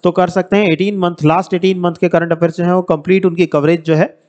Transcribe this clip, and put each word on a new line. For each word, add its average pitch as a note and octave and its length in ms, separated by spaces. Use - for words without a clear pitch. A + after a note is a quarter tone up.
तो F3+ 80
कर F3+ 180
सकते F#3 280
हैं। G#3 140
एटीन F#3+ 280
मंथ, F3 160
लास्ट E3+ 300
एटीन F#3 260
मंथ F3 140
के F3 140
करंट E3+ 240
अफेयर्स E3 240
जो F3 80
हैं F3 80
वो F#3 100
कंप्लीट F#3 440
उनकी E3+ 200
कवरेज D#3+ 380
जो D#3+ 100
है E3 120